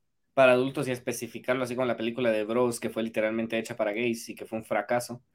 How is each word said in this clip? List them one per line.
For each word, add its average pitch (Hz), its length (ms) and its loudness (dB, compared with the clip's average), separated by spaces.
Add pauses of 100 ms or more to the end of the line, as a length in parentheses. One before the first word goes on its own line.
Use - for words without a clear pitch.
(340)
para 131 180 8
adultos 135 360 2
y 131 40 0
especificarlo 123 720 -4
así 120 100 -4
con 123 140 0
la 117 80 0
película 117 340 0
de 107 140 2
Bros, 117 340 0
que 113 120 -4
fue 113 120 -4
literalmente 113 560 -2
hecha 113 180 -6
para 104 160 0
gays 117 360 -2
y - 60 -12
que - 120 -12
fue 113 120 -8
un 110 60 -10
fracaso, 120 580 -2 (120)